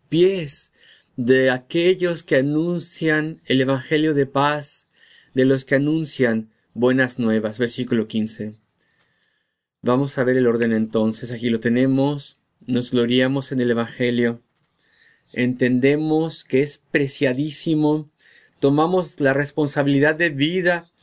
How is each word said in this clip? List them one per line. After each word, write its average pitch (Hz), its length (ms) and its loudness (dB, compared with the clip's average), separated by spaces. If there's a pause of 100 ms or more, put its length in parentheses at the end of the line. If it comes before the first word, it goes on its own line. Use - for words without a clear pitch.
pies 175 640 0 (460)
de 131 320 4
aquellos 170 760 0
que 147 140 2
anuncian 156 1080 -2
el 131 140 2
evangelio 143 540 0
de 139 140 2
paz, 143 600 -2 (460)
de 127 120 2
los 135 200 2
que 139 100 0
anuncian 135 760 -2 (220)
buenas 127 460 2
nuevas. 110 380 0
Versículo 120 500 -2
quince. 107 460 -6 (1300)
Vamos 135 320 0
a 131 60 2
ver 127 140 2
el 127 100 4
orden 117 240 2
entonces. 110 600 -2
Aquí 117 180 -4
lo 113 100 0
tenemos. 135 760 0 (280)
Nos 123 260 -4
gloriamos 127 600 0
en 131 80 -2
el 120 120 2
evangelio. 117 720 -2 (920)
Entendemos 135 1120 0
que 131 160 0
es 143 280 -6
preciadísimo. 151 1200 -2 (520)
Tomamos 156 580 0
la 135 140 2
responsabilidad 143 800 0
de 170 140 0
vida. 170 560 -2 (180)